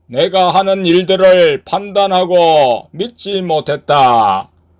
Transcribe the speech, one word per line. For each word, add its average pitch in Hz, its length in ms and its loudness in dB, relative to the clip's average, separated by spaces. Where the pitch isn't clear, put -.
내가 175 440 -2
하는 190 360 -2
일들을 180 800 2
판단하고 180 1300 0
믿지 196 500 -8
못했다. 139 1080 0